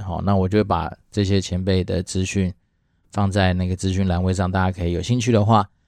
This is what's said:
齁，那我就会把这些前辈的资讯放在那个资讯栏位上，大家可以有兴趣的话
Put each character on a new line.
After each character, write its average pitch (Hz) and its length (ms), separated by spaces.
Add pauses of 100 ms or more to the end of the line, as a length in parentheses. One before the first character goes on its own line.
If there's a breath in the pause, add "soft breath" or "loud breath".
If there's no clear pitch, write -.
齁， 85 140
那 98 140
我 95 120
就 104 120
会 104 40
把 85 320 (140)
这 104 160
些 98 160
前 90 240
辈 95 180
的 90 200
资 92 200
讯 92 300 (580)
放 101 200
在 92 220
那 90 140
个 92 80
资 95 160
讯 95 160
栏 87 160
位 92 80
上， 92 200
大 95 120
家 92 80
可 90 160
以 87 40
有 85 100
兴 120 180
趣 120 120
的 104 120
话 104 240 (200)